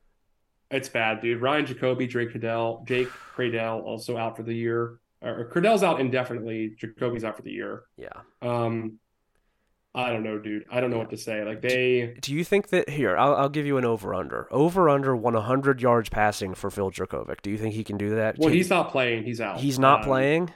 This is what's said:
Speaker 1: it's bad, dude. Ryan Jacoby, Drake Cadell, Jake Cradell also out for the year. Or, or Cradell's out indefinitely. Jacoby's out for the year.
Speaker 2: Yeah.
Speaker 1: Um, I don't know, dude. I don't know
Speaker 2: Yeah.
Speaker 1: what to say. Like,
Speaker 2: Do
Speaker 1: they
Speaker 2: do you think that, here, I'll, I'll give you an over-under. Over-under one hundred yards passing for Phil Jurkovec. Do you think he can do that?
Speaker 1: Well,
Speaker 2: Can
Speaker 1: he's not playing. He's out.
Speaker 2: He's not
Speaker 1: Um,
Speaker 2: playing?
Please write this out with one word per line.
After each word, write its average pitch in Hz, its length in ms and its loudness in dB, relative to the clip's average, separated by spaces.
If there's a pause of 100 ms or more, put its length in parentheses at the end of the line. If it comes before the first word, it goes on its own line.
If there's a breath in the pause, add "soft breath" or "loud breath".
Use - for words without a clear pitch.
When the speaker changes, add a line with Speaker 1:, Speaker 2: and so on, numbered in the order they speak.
(680)
Speaker 1:
it's 135 200 -2
bad, 110 320 0
dude. 117 200 0
Ryan 143 240 2
Jacoby, 127 420 -2
Drake 120 260 -4
Cadell, 113 520 -4
Jake 123 220 0
Cradell 113 800 -4
also 113 320 -6
out 113 180 -4
for 113 80 -10
the 117 100 -6
year. 117 460 -2 (220)
Or, 117 180 -6
or 117 100 -8
Cradell's 196 320 4
out 165 200 2
indefinitely. 113 760 -4
Jacoby's 117 460 -4
out 110 140 -6
for - 60 -18
the 104 80 -12
year. 101 320 -10 (120)
Speaker 2:
Yeah. - 140 -16 (320)
Speaker 1:
Um, 117 580 -2 (920)
I 123 160 -2
don't 113 140 -2
know, 107 160 -4
dude. 104 300 -6
I 123 120 0
don't 127 80 0
know 117 80 0
Speaker 2:
Yeah. 113 60 0
Speaker 1:
what - 80 -8
to 113 60 -8
say. 107 280 -6
Like, 110 160 -8
Speaker 2:
Do 123 80 0
Speaker 1:
they 127 500 2
Speaker 2:
do 139 160 -6
you 170 80 0
think 202 280 2
that, 180 180 2
here, 123 280 2
I'll, 135 160 6
I'll 139 160 2
give 147 160 -2
you 139 120 2
an 123 80 2
over-under. 95 640 -4
Over-under 143 640 4
one 117 200 0
hundred 127 460 2
yards 120 280 4
passing 104 440 0
for 98 160 -6
Phil 95 220 -2
Jurkovec. 76 520 -6
Do 101 60 -6
you 107 80 -4
think 107 180 -4
he 110 100 -6
can 104 120 -6
do 104 180 -2
that? 110 220 0
Speaker 1:
Well, 156 120 6
Speaker 2:
Can 160 80 6
Speaker 1:
he's 185 120 2
not 175 220 2
playing. 120 320 0
He's 117 160 -6
out. 101 220 -4
Speaker 2:
He's 135 180 0
not 135 220 8
Speaker 1:
Um, - 40 -6
Speaker 2:
playing? 143 500 2